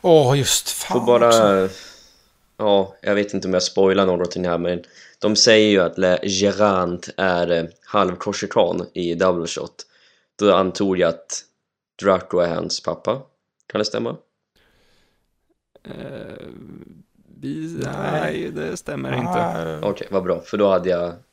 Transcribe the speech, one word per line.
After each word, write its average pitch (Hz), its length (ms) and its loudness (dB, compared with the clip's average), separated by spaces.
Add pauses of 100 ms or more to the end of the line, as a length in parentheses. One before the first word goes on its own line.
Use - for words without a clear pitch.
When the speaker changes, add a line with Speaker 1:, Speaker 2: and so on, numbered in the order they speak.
Speaker 1:
Åh, 147 360 6
just - 320 -2
fan - 300 -4
Speaker 2:
Får 110 60 -4
bara 120 220 6
Speaker 1:
också. 101 400 4 (880)
Speaker 2:
Ja, 101 440 2
jag 101 120 0
vet 101 200 -2
inte 95 140 -4
om 92 60 -2
jag 90 80 2
spoilar 95 440 2
någonting 90 380 -2
här, 85 140 -2
men 87 240 -4 (380)
de 107 160 0
säger 107 340 6
ju 98 100 6
att 85 180 0
Le 92 240 4
Gérant 95 920 0
är, 87 340 0
eh, 85 140 0 (220)
halvkorsikan 92 1080 -2
i 85 200 -4
Double 87 320 0
Shot. - 400 -12 (520)
Då 101 160 6
antog 92 440 0
jag 87 100 2
att - 340 -8 (600)
Draco 92 360 0
är 85 160 0
hans 85 280 -6
pappa. 110 400 -4 (440)
Kan - 120 -6
det 107 60 0
stämma? 117 320 -6 (1700)
Speaker 3:
Eh, - 600 -14 (960)
vi, 156 440 -8
Speaker 1:
Nej. - 80 -8 (200)
Speaker 3:
nej, 156 420 -6
det 151 220 -8
stämmer 135 360 -8
Speaker 1:
Ah. 131 60 -4
Speaker 3:
inte. 170 680 -4
Speaker 2:
Okej, - 220 -6
vad 98 120 0
bra, 90 180 -2
för - 160 -8
då 101 140 4
hade 90 200 2
jag 87 220 -2 (200)